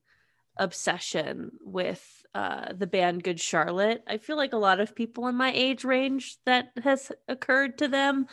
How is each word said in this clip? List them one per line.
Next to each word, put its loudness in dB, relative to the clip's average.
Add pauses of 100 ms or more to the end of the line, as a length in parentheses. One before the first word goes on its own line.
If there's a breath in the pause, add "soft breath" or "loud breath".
(560)
obsession -4 (100)
with, -8
uh, -6
the -6
band 0
Good -4
Charlotte. 0
I -4
feel -8
like -2
a 0
lot 6
of -2
people -6
in -2
my 2
age 0
range 0 (100)
that 4 (140)
has 2 (160)
occurred 0
to 2
them 2